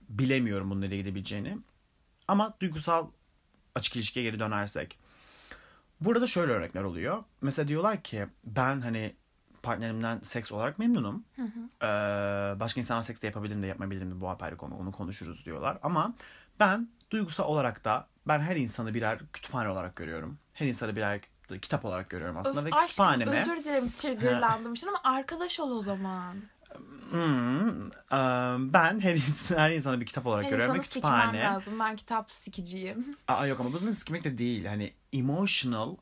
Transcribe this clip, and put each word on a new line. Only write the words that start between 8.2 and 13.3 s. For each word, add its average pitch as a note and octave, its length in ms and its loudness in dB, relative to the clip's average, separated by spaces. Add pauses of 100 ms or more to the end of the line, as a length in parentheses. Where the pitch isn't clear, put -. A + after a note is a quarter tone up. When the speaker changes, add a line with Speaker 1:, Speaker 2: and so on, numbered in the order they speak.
Speaker 1:
"Ben, C3 380 0
hani, A2+ 340 -4 (480)
partnerimden A2+ 600 -2
seks - 280 -6
olarak A#2 280 -2
memnunum. G#3+ 460 2 (100)
Speaker 2:
Hı C4+ 60 -8
hı. A3+ 440 -6
Speaker 1:
Ee, G2+ 760 0
başka A2+ 220 -2
insanlar A#2 220 -2
seks A2+ 180 -8
de A2 60 -2
yapabilirim G#2 360 -4